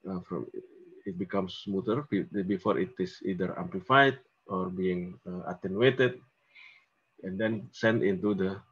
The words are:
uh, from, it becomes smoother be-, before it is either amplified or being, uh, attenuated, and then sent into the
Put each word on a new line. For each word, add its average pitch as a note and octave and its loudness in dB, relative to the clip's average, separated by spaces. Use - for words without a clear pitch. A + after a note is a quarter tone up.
uh, F#2+ -4
from, D#2 -6
it F2+ -8
becomes F#2+ -2
smoother G#2 -2
be-, F#2+ 0
before G2 0
it F2+ -2
is F#3 -4
either F#2+ -2
amplified C3+ 4
or F#2 -2
being, F2+ -2
uh, F2+ -8
attenuated, A#2+ 2
and F#2+ -6
then A2 0
sent A2+ 4
into G2 2
the F#2+ -2